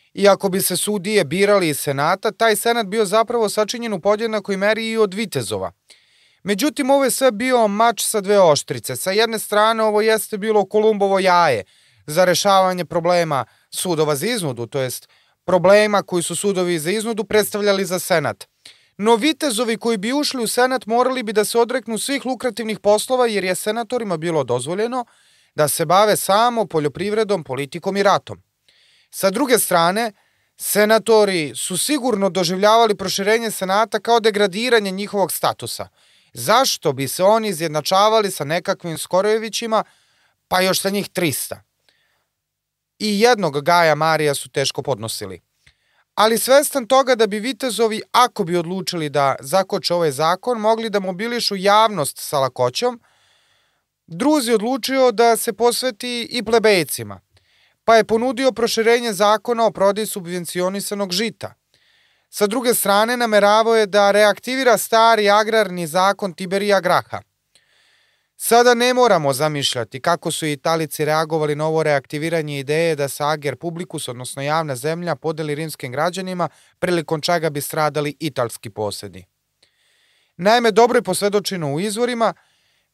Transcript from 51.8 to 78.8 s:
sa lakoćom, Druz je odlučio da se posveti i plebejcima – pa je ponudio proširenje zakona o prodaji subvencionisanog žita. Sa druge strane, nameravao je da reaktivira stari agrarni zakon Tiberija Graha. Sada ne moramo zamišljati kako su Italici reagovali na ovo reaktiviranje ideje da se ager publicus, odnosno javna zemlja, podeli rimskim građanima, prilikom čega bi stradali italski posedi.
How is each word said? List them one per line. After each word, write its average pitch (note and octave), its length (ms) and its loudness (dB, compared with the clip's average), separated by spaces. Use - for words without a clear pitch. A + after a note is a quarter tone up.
sa - 220 -4
lakoćom, C3+ 640 -2
Druz C4 340 0
je A#3+ 80 2
odlučio B3+ 560 0
da A3+ 260 4
se A3+ 160 -4
posveti A#3+ 800 -2
i A#3+ 120 -4
plebejcima – F#3+ 760 2
pa A3+ 120 6
je A3 80 6
ponudio A#3+ 480 0
proširenje A#3 600 0
zakona G#3+ 520 2
o G3 60 2
prodaji G3+ 360 0
subvencionisanog F3+ 1040 -6
žita. F#3+ 420 -6
Sa - 180 0
druge A#3 260 0
strane, A3 440 2
nameravao A3 580 4
je A3 100 4
da G3+ 260 4
reaktivira G#3+ 640 2
stari A3+ 520 4
agrarni G#3 580 2
zakon F#3 460 0
Tiberija G3 480 0
Graha. D3 400 0
Sada A#3+ 360 4
ne B3 200 2
moramo F#3 400 2
zamišljati C3+ 680 -4
kako E3+ 320 -2
su - 140 -6
Italici D#3 600 -2
reagovali D3+ 500 0
na D3+ 120 -4
ovo D#3+ 160 -2
reaktiviranje D3+ 760 -2
ideje D#3 360 -2
da C#3 140 -4
se - 140 -8
ager D3 320 -4
publicus, E3 520 -10
odnosno B2+ 340 -12
javna D3 340 -2
zemlja, D#3+ 400 -6
podeli D#3 400 -6
rimskim D3 360 -10
građanima, F3+ 580 -4
prilikom E3+ 420 -2
čega E3 280 -2
bi C#3+ 120 -6
stradali D3 580 -2
italski B2+ 500 -6
posedi. G2 560 -10